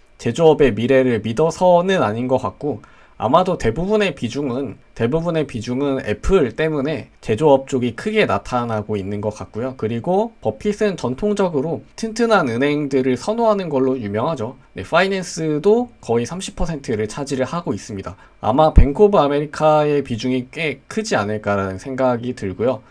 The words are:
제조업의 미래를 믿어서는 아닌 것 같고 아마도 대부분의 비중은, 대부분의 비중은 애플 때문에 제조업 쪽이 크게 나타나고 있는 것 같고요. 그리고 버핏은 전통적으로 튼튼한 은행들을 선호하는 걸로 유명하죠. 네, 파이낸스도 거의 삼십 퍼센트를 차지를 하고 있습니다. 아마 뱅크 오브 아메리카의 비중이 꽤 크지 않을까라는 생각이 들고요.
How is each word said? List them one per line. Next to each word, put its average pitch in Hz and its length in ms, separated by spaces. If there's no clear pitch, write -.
제조업의 147 560
미래를 120 460
믿어서는 175 840
아닌 113 240
것 127 120
같고 117 440
아마도 165 400
대부분의 196 600
비중은, 135 600
대부분의 160 500
비중은 127 580
애플 147 520
때문에 151 540
제조업 135 480
쪽이 123 260
크게 214 320
나타나고 110 720
있는 101 240
것 107 120
같고요. 120 440
그리고 196 640
버핏은 208 560
전통적으로 165 880
튼튼한 220 540
은행들을 135 680
선호하는 214 520
걸로 135 320
유명하죠. 117 560
네, - 100
파이낸스도 180 1080
거의 117 260
삼십 190 300
퍼센트를 139 500
차지를 131 380
하고 165 280
있습니다. 98 440
아마 151 340
뱅크 143 300
오브 202 120
아메리카의 147 840
비중이 127 480
꽤 147 380
크지 214 260
않을까라는 101 640
생각이 127 560
들고요. 110 560